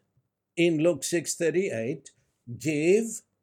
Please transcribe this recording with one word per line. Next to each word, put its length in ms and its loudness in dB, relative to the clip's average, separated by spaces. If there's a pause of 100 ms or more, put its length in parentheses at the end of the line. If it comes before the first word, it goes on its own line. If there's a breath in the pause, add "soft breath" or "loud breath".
(560)
in 260 2
Luke 220 2
six 320 -2
thirty-eight, 760 -2 (480)
"Give, 640 2 (200)